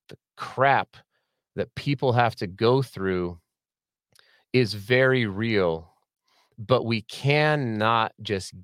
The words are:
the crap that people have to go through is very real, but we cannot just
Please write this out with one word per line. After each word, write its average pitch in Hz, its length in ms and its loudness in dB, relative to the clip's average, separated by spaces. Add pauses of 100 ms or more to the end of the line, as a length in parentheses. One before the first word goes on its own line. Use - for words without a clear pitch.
the - 80 -20 (200)
crap 127 600 0 (580)
that - 220 -6
people 139 360 -2
have 117 220 2
to 104 140 -8
go 117 340 0
through 90 560 -6 (1120)
is 113 220 2
very 123 520 2
real, 95 640 -2 (640)
but 117 260 0
we 113 180 -2
cannot 123 1120 0 (100)
just 101 300 -6 (120)